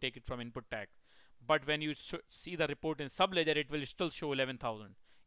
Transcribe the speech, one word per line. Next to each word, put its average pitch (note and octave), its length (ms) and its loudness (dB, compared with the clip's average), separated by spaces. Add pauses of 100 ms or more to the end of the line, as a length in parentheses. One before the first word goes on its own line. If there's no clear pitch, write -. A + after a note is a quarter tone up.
take C3 160 -2
it B2 80 -16
from B2 160 -4
input A#2+ 300 -8
tax. G#2+ 220 -6 (540)
But D3+ 200 4
when D3+ 160 2
you D3+ 100 -2
sh-, - 220 -8 (160)
see - 260 -10
the D#3 120 2
report D3+ 320 -2
in C#3+ 80 -6
subledger, F3 460 4
it D3 160 2
will D3+ 140 -2
still F3 240 -2
show D3 240 -4
eleven C3 240 0
thousand. G#2+ 380 -6 (320)